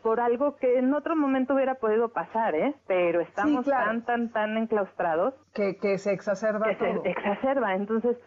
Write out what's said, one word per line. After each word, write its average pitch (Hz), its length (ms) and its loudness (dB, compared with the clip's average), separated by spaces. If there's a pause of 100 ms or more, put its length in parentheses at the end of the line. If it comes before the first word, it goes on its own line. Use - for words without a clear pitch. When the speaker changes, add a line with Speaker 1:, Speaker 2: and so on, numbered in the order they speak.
Speaker 1:
por 226 160 2
algo 240 380 0
que 247 200 2
en 254 160 2
otro 302 220 -2
momento 262 400 2
hubiera 262 200 2
podido 226 380 0
pasar, 220 400 -2
¿eh? 214 220 0 (100)
Pero 175 340 2
estamos 247 460 0
Speaker 2:
Sí, 277 60 0
claro. 254 160 2
Speaker 1:
tan, 233 180 -4
tan, 233 260 -2
tan 214 260 -2
enclaustrados 196 760 0 (220)
Speaker 2:
Que, 196 220 -2
que 196 200 0
se 202 160 -2
exacerba 208 540 -2
Speaker 1:
que 202 80 0
se 196 180 -2
Speaker 2:
todo. 190 120 -4
Speaker 1:
exacerba. 208 680 0
Entonces, 220 420 0 (120)